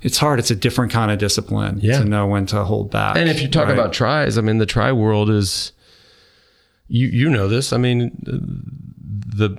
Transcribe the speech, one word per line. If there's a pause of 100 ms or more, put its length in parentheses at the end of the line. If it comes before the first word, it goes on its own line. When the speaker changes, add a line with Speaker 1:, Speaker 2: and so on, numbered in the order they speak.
Speaker 1:
It's
hard.
It's
a
different
kind
of
discipline
Speaker 2:
Yeah.
Speaker 1:
to
know
when
to
hold
back,
Speaker 2:
And
if
you
talk
Speaker 1:
right?
Speaker 2:
about
tries,
I
mean,
the
tri
world
is, (1120)
you,
you
know
this.
I
mean, (100)
the,